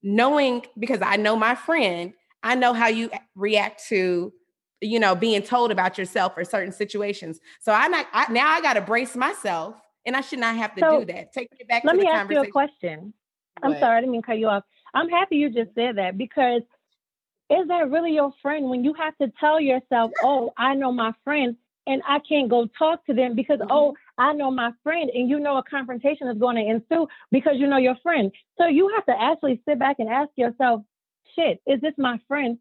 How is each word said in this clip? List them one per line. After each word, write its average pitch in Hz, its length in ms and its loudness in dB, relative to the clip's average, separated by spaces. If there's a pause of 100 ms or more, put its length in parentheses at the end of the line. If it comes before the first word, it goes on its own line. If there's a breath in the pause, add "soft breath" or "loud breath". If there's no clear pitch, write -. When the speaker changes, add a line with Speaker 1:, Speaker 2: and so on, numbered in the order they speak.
Speaker 1:
knowing, 247 640 2 (140)
because 226 220 -2
I 196 160 0
know 214 180 2
my 226 180 2
friend, 190 600 -2 (300)
I 233 120 0
know 247 180 2
how 233 140 2
you 226 240 -2 (240)
react 208 540 -2
to, 185 420 0 (500)
you 226 180 -2
know, 196 160 4
being 208 260 0
told 240 300 0
about 185 260 -2
yourself 185 400 -2
or 180 80 -6
certain 196 260 -6
situations. 202 680 -8 (200 loud breath)
So 214 140 0
I 247 160 4
not, 320 240 -2
I, 240 180 0
now 247 180 2
I 330 120 2
gotta 254 200 0
brace 233 340 -4
myself, 220 600 -4 (300)
and 247 100 -4
I 269 60 0
should 262 180 -10
not 226 160 -2
have 214 200 -4
to 190 60 -2
Speaker 2:
So, 311 180 4
Speaker 1:
do 220 60 -4
that. - 280 -14
Take 247 160 -10 (100)
it 214 80 -20
back 233 160 0
Speaker 2:
let 311 100 4
Speaker 1:
to 359 40 4
the 403 60 4
Speaker 2:
me 359 60 4
ask 311 200 0
you 311 80 2
a - 80 4
Speaker 1:
conversation. 214 60 -12
Speaker 2:
question. 196 600 -4 (480)
I'm 277 100 0
Speaker 1:
What? 294 80 -2
Speaker 2:
sorry, 233 180 4
I - 40 4
didn't 254 120 -2
mean 233 80 -2
to - 60 -12
cut 226 120 -2
you 220 80 0
off. 202 160 0 (300 soft breath)
I'm 339 160 0
happy 349 280 0
you 294 120 2
just 226 260 -4
said 233 220 -2
that 185 200 -2
because 240 440 0 (880)
is 330 180 2
that 330 240 0
really 330 220 0
your 285 180 0 (100)
friend 285 280 -4
when 247 140 -2
you 302 120 2
have 311 220 -6
to 262 220 -2
tell 302 200 4
yourself, 254 520 0 (120)
"Oh, 254 340 2
I 262 180 0
know 269 160 -2
my 226 220 -2 (100)
friend 277 320 -2 (300)
and 269 220 -2
I 277 120 0
can't 277 300 0
go 240 160 2 (140)
talk 320 260 0
to 285 80 -2
them 247 220 0
because, 262 240 0
Speaker 1:
Mm-hmm. 214 120 -4
Speaker 2:
oh, 294 240 4 (220 loud breath)
I 277 160 2
know 285 180 -2
my 240 200 -2 (120)
friend," 311 300 -2
and 247 160 0
you 294 100 0
know 285 180 0
a 254 60 -2
confrontation 269 640 -4
is 233 100 -4
gonna 233 240 0
ensue 226 460 0 (240 loud breath)
because 269 260 2
you 277 100 2
know 277 100 2
your 254 260 2
friend. 262 280 0 (260 soft breath)
So 349 100 4
you 339 280 4
have 415 100 -2
to 220 160 0
actually 269 460 0
sit 294 120 0
back 269 200 0
and 220 100 -4
ask 277 260 -2
yourself, 240 460 0 (540)
"Shit, 262 320 0
is 269 140 2
this 302 160 -2
my 254 300 -2
friend?" 269 340 -2